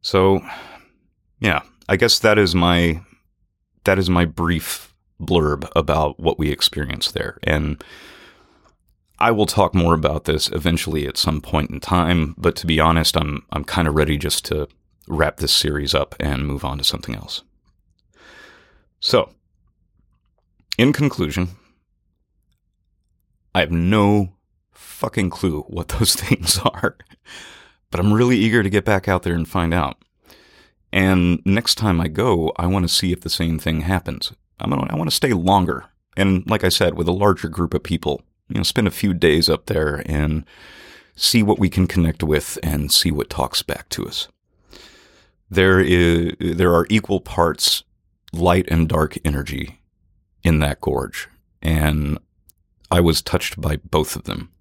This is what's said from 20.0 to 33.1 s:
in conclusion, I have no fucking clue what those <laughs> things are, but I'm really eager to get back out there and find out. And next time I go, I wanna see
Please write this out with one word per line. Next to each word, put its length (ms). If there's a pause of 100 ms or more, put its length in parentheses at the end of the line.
in 160
conclusion, 560 (2000)
I 60
have 100
no 600 (380)
fucking 600
clue 300
what 260
those 280
<laughs> 0
things 440
are, 380 (920)
but 100
I'm 140
really 240
eager 240
to 80
get 160
back 220
out 160
there 120
and 120
find 260
out. 240 (960)
And 540
next 300
time 240
I 80
go, 500
I 100
wanna 200
see 240